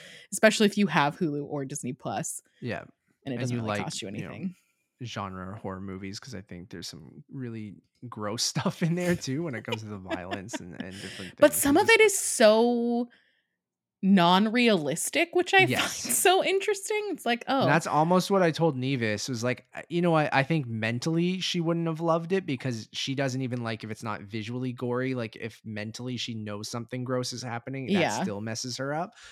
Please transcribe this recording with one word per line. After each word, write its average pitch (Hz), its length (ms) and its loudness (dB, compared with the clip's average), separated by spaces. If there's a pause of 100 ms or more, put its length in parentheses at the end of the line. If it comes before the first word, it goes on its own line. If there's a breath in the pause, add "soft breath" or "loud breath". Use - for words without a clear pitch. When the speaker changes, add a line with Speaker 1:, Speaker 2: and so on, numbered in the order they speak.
(320 loud breath)
Speaker 1:
especially 220 340 6
if 208 120 2
you 202 100 4
have 151 300 2
Hulu 147 280 -2
or 143 200 -6
Disney 135 280 -8
Plus. - 480 -8 (180)
Speaker 2:
Yeah. 104 240 -6 (420)
Speaker 1:
And 135 80 -6
it 117 40 -6
Speaker 2:
And - 20 -6
Speaker 1:
doesn't 123 160 -2
Speaker 2:
you - 20 -2
Speaker 1:
really 110 140 -2
Speaker 2:
like, - 0 -
Speaker 1:
cost 104 300 -4
you 104 100 -10
Speaker 2:
you 107 120 -8
know, 85 160 -12
Speaker 1:
anything. 180 160 -8 (480)
Speaker 2:
genre 95 540 -8
horror 95 220 -8
movies, 95 400 -10
'cause 127 140 -16
I 95 80 -12
think 90 280 -16
there's 87 180 -12
some 78 400 -18
really 113 480 -12 (320)
gross 107 360 -6
<laughs> - 320 -4
stuff - 60 -4
in 165 140 0
there 175 200 0
too 139 280 -6
when 151 100 -6
it 107 100 -8
comes 120 180 -6
to 107 60 -12
the 104 100 -10
violence 92 640 -10
and, 87 160 -14
and - 240 -12
different - 400 -12
Speaker 1:
But 302 140 8
Speaker 2:
things. - 0 -
Speaker 1:
some 285 220 2
Speaker 2:
I - 0 -
Speaker 1:
of 392 120 4
Speaker 2:
just - 20 4
Speaker 1:
it 453 100 8
is 427 180 6
so 233 880 4 (960 soft breath)
non-realistic, 196 1300 6
which 359 200 2
I 381 120 8
Speaker 2:
Yes. - 400 -2
Speaker 1:
find 233 80 -2
<laughs> - 0 -
so 370 300 4
interesting. 403 680 -2
It's - 160 -6
like, 240 180 0 (160)
Speaker 2:
And 190 80 4
Speaker 1:
oh. - 0 -
Speaker 2:
that's 156 200 4
almost 170 420 2
what 196 100 4
I 170 120 4
told 156 240 2
Nevis, 120 520 -2
was 120 140 -4
like, 123 320 -2
uh, - 140 -12
you 170 120 0
know, 175 140 4
I, 151 180 4
I 135 120 4
think 151 240 0
mentally 160 720 0
she 175 200 -2
wouldn't 170 280 0
have 160 120 -4
loved 165 300 2
it 190 160 0
because 123 460 -4
she - 240 -4
doesn't 135 260 -2
even 123 220 -4
like 113 180 -6
if 110 80 -10
it's - 140 -10
not 104 180 -6
visually 117 500 -6
gory. 123 440 -2
Like, 113 180 -6
if - 300 -12
mentally 113 520 -8
she 113 180 -6
knows 104 360 -8
something 123 320 -8
gross 127 300 -4
is 120 100 -10
happening, 127 500 -8
that 160 200 2
Speaker 1:
Yeah. - 0 -
Speaker 2:
still 104 280 -2
messes 113 360 -6
her 139 180 -6
up. 175 200 -6 (180 loud breath)